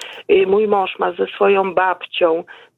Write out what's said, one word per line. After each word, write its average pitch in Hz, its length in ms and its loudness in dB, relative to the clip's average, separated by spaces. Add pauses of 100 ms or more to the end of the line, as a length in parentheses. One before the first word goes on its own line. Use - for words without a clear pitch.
(300)
Y, 190 160 2
mój 208 220 2
mąż 196 300 -2
ma 180 140 -2
ze 190 140 -4
swoją 190 480 0
babcią, 175 720 0 (340)